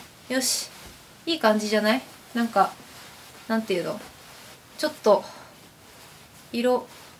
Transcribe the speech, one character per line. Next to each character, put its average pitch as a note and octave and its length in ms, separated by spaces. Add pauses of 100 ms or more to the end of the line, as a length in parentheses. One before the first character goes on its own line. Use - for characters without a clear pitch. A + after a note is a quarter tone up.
(280)
よ B3+ 120
し。 - 300 (560)
い E4 80
い D#4 40
感 G#3+ 200
じ G#3+ 100
じ G#3+ 80
ゃ G#3 60
な A3 140
い？ B3+ 60 (300)
な A#3 120
ん A3+ 40
か、 G3 240 (760)
な A3+ 100
ん A3 40
て - 120
い A#3+ 60
う - 40
の？ - 160 (800)
ち D4+ 80
ょ - 20
っ D4+ 140
と、 G#3 220 (1300)
色 B3 340 (340)